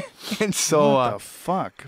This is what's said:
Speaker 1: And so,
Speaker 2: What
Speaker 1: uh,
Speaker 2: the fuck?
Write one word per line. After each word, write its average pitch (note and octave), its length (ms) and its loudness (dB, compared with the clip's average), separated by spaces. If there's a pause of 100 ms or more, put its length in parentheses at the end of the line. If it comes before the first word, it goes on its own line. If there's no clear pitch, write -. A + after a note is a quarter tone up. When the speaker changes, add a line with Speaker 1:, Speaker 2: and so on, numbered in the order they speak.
(400)
Speaker 1:
And G#3 140 0
so, D3 400 4
Speaker 2:
What C3 60 4
Speaker 1:
uh, A#2+ 120 2
Speaker 2:
the G2+ 80 -8
fuck? - 680 -8